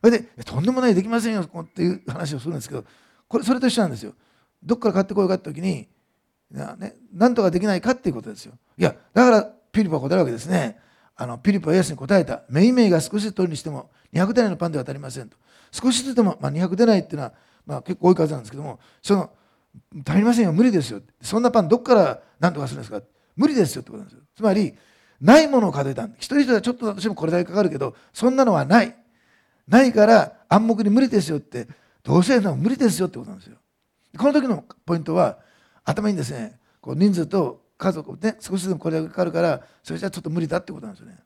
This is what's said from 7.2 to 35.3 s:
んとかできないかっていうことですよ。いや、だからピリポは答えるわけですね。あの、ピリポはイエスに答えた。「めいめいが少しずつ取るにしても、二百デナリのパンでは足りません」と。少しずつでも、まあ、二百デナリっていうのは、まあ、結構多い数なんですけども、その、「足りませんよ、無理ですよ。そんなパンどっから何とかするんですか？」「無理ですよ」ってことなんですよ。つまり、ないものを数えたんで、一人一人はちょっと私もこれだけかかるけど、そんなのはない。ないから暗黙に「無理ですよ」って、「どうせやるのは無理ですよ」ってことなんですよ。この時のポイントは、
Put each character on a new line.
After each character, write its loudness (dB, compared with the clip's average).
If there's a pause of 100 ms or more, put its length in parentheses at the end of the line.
ん 2
と 2
か 4
で 0
き -2
な 0
い -4
か 0
っ 0
て -4
い -2
う -4
こ -10
と -16
で -16
す -20
よ。 -20 (220)
い -2
や、 0 (160)
だ 6
か 8
ら 6 (280)
ピ 0
リ -4
ポ -2
は -2
答 -2
え 4
る 4
わ 4
け -4
で -8
す -12
ね。 -2 (380)
あ -10
の、 -10
ピ 0
リ 0
ポ -4
は 4
イ 4
エ 2
ス -4
に -10
答 0
え 2
た。 -8
「め 4
い 6
め 4
い 4
が 4
少 -6
し -2
ず -6
つ -14
取 0
る -2
に -8
し -12
て -10
も、 -14 (220)
二 0
百 0
デ 4
ナ 2
リ -2
の -6
パ -4
ン -6
で -4
は -6
足 -10
り -14
ま -14
せ -14
ん」 -18
と。 -20 (340)
少 -2
し -2
ず -6
つ 0
で 4
も、 2
ま -4
あ、 -2
二 -4
百 -2
デ 4
ナ 6
リ 2
っ -6
て -14
い -10
う -6
の -8
は、 -12 (360)
ま -8
あ、 -10
結 -10
構 4
多 8
い 8
数 0
な -10
ん -12
で -18
す -18
け -18
ど -14
も、 -14 (220)
そ 0
の、 -4 (760)
「足 0
り 4
ま 4
せ 2
ん 4
よ、 0
無 4
理 4
で 2
す -6
よ。 -12 (180)
そ -4
ん -2
な 2
パ 2
ン 0
ど 4
っ -2
か 4
ら 2 (180)
何 0
と -8
か -6
す -8
る -12
ん -
で -14
す -16
か？」 -10 (340)
「無 2
理 2
で 4
す -6
よ」 -12
っ -16
て -20
こ -16
と -16
な -16
ん -20
で -20
す -20
よ。 -20 (100)
つ -14
ま 2
り、 -2 (460)
な 8
い 4
も 2
の 0
を -4
数 -4
え -8
た -10
ん -14
で、 -20
一 -14 (100)
人 4
一 4
人 0
は 0
ち -4
ょ -4
っ -6
と -8
私 -6
も -4
こ -6
れ 0
だ 0
け 0
か -14
か 0
る 2
け -6
ど、 -6 (200)
そ 0
ん -2
な 4
の 2
は 0
な 4
い。 -12 (720)
な 6
い 2
か 6
ら 4 (160)
暗 4
黙 0
に 2
「無 4
理 2
で 2
す -4
よ」 -4
っ -6
て、 -14 (340)
「ど 2
う 6
せ 2
や 6
る 0
の 0
は -4
無 0
理 -4
で 2
す -2
よ」 -2
っ -6
て -14
こ -14
と -16
な -16
ん -20
で -20
す -20
よ。 -20 (580)
こ -4
の 4
時 2
の -4 (220)
ポ -2
イ -2
ン -8
ト -6
は、 0 (460)